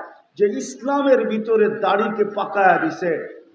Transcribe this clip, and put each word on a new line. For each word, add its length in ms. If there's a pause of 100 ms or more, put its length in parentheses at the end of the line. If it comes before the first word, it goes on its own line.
(360)
যে 100
ইসলামের 800
ভিতরে 400
দাড়িকে 560 (100)
পাকায়া 440
দিছে, 640 (120)